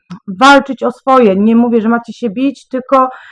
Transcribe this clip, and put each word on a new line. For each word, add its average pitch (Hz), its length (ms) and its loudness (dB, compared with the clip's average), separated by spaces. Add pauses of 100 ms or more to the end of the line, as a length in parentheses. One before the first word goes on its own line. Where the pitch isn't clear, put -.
(400)
walczyć 269 420 2
o 233 80 -2
swoje. 240 460 0
Nie 220 200 2
mówię, 233 240 2
że 214 80 -2
macie 233 240 -4
się 240 180 -8
bić, 262 380 -6
tylko, 262 400 -2 (240)